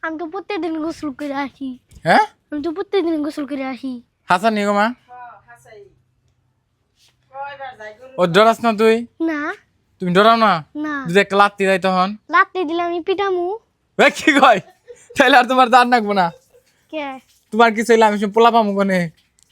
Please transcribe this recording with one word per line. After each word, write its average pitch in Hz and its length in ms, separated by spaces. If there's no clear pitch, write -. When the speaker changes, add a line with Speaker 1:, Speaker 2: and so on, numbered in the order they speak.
Speaker 1:
আমি 320 160
তো 339 80
প্রত্যেকদিন 320 580
গোসল 311 300
করে 285 200
আসি। 269 460
Speaker 2:
হ্যাঁ? 220 220
Speaker 1:
আমি 294 100
তো 330 100
প্রত্যেকদিন 330 520
গোসল 302 240
করে 269 160
আসি। 262 380
Speaker 2:
হাসান 202 240
নি 208 120
গো 208 80
মা? 202 140
Speaker 3:
হ, - 260
হাসাই। 220 360
কয়বার 277 480
যাই 214 160
গরু - 240
Speaker 2:
ও 175 80
ডরাস 214 380
না 233 100
তুই? 226 340
Speaker 1:
না। 320 320
Speaker 2:
তুমি 180 140
ডরাও 214 220
না? 196 280
Speaker 1:
না। 294 340
Speaker 2:
যদি 175 100
একটা 294 160
লাত্তি 202 300
দেয় 190 140
তখন? 185 360
Speaker 1:
লাত্তি 370 340
দিলে 330 180
আমি 349 200
পিটামু। 381 580
Speaker 2:
এ 247 120
কি 285 300
কয়? 247 200
তাইলে 269 200
আর 247 60
তোমার 254 260
দাঁড় 247 200
নাকবো 214 240
না। 180 180
Speaker 1:
কে? 277 300
Speaker 2:
তোমার 226 220
কি 220 100
চাইলে 226 220
আমি 208 140
সব 202 140
পোলা 226 180
পামু 214 240
কোনে? 190 340